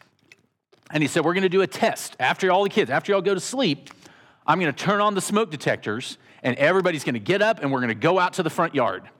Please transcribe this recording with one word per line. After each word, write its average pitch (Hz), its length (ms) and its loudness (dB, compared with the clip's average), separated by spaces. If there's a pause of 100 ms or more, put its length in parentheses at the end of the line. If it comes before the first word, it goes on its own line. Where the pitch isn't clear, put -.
(920)
And 151 100 0
he 147 60 2
said, 151 180 0
"We're 170 80 2
gonna 190 160 2
do 190 120 4
a 180 60 2
test. - 520 -2
After 170 320 2
all 190 100 4
the 202 80 0
kids, 160 220 0
after 165 200 -2
y'all 196 100 2
go 196 120 0
to 185 60 -2
sleep, 240 500 -2 (560)
I'm 156 140 2
gonna 160 120 0
turn 202 300 -2
on 208 140 0
the 185 60 0
smoke 208 280 0
detectors, 123 680 -4 (240)
and 127 140 -2
everybody's 175 460 2
gonna 127 140 -2
get 170 240 0
up, 214 200 0
and 139 100 -2
we're 131 100 -2
gonna 113 140 -2
go 165 240 2
out 180 140 0
to 185 100 -4
the 156 80 -2
front 165 240 -2
yard." 98 340 -2 (100)